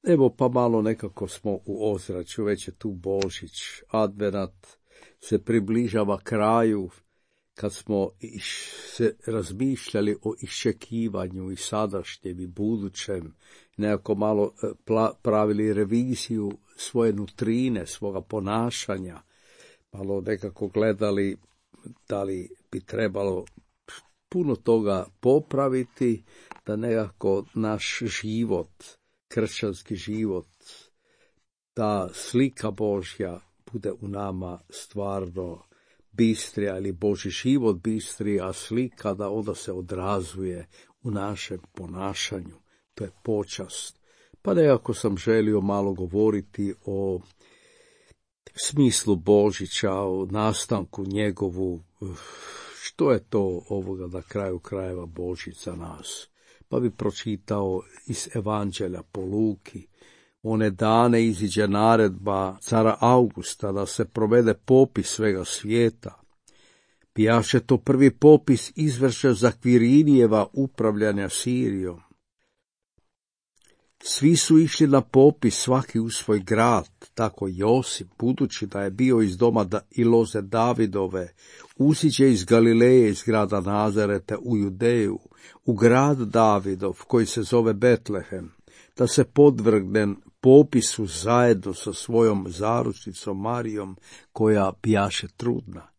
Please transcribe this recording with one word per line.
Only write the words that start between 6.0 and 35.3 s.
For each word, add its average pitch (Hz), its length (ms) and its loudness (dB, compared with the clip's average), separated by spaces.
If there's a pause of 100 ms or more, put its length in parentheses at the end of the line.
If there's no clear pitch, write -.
kraju. 107 720 0 (640)
Kad 104 200 -8
smo 101 360 -4 (100)
iš-, - 760 -14
se 113 200 0 (100)
razmišljali 104 960 -4
o 110 180 -6
iščekivanju 95 1080 -6
i 92 60 -10
sadašnjem 95 840 -8
i 92 60 -10
budućem, 95 880 -8 (420)
nekako 104 380 -2
malo, 104 380 0 (100)
e, 107 40 -6 (180)
pla-, 110 280 0 (100)
pravili 107 500 0
reviziju 110 800 -2 (240)
svoje 117 360 -2
nutrine, 110 720 -4
svoga 98 340 -8
ponašanja, 101 1000 -6 (720)
malo 98 280 -6
nekako 101 480 -6
gledali 101 680 -2 (720)
da 101 140 -4
li 95 260 -8 (220)
bi 95 100 -8
trebalo 98 640 -6 (840)
puno 156 280 -2
toga 101 500 0 (140)
popraviti, 131 1040 0 (420)
da 107 100 -6
nekako 107 680 -2 (100)
naš 107 440 -4 (240)
život, 107 640 -6 (440)
kršćanski 107 680 -6
život, 104 520 -6 (1300)
ta 104 400 -2
slika 123 560 -4
Božja 98 680 -6 (320)
bude 98 280 -8
u 101 80 -12
nama 95 500 -8 (120)
stvarno 95 920 -10 (500)